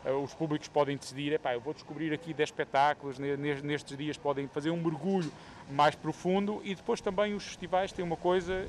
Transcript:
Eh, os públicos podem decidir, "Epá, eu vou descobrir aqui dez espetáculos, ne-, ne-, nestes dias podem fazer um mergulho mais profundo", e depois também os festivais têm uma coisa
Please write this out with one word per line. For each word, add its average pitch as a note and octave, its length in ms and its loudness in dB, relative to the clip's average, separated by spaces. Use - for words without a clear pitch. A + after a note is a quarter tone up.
Eh, C3+ 60 2
os C3+ 220 -2
públicos D3+ 340 -2
podem C#3+ 280 4
decidir, C#3+ 380 -4
"Epá, C#3 200 0
eu A#2+ 60 0
vou C#3 140 -6
descobrir D3+ 400 -4
aqui D#3 200 -4
dez C#3+ 160 2
espetáculos, C#3 680 2
ne-, C#3 160 0
ne-, C#3+ 260 -2
nestes C#3+ 360 -4
dias D3 200 -4
podem C#3 300 0
fazer D3+ 220 -2
um E3+ 120 2
mergulho E3 500 2
mais C#3+ 260 6
profundo", G3 680 0
e G3 120 -4
depois - 260 -2
também G#3 320 0
os G3+ 120 -4
festivais F#3 460 -2
têm F#3 120 -4
uma E3 140 -2
coisa F#3 520 2